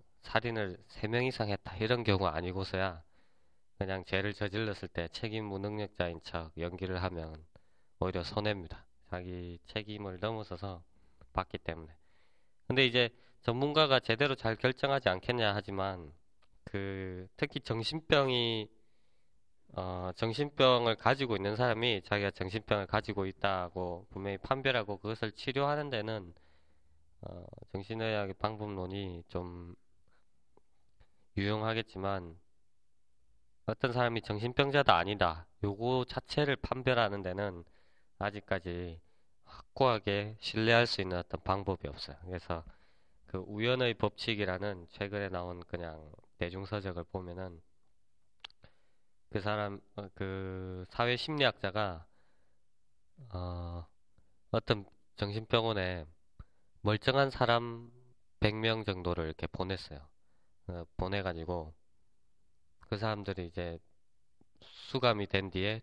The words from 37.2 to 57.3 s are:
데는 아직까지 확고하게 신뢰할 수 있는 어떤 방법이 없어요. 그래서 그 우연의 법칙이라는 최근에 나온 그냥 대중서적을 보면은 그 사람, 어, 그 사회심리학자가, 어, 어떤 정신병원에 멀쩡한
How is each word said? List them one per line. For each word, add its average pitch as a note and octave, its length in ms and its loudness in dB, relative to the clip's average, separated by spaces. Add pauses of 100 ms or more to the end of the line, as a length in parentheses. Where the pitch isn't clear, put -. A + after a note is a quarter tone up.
데는 F#2 420 -2 (540)
아직까지 F2+ 840 -4 (440)
확고하게 G#2+ 960 0
신뢰할 A#2 460 6
수 - 140 -2
있는 F#2 180 -2
어떤 - 240 -6
방법이 F#2+ 460 0
없어요. - 280 -10 (100)
그래서 F2 380 -6 (640)
그 - 120 -6
우연의 A2+ 560 0
법칙이라는 G2+ 960 -2
최근에 G2+ 400 -4
나온 F2 320 -6
그냥 D#2+ 500 -10 (260)
대중서적을 F#2 640 -4
보면은 F2+ 580 -8 (1700)
그 G#2+ 100 -2
사람, G#2 400 -2 (160)
어, F#3 180 -8
그 F#2+ 760 -6
사회심리학자가, A#2 1160 0 (1300)
어, F2 540 -6 (640)
어떤 A2 340 2 (300)
정신병원에 G#2 920 0 (760)
멀쩡한 C3 480 4